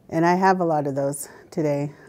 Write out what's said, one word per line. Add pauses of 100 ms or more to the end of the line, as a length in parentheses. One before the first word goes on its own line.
And
I
have
a
lot
of
those (220)
today. (180)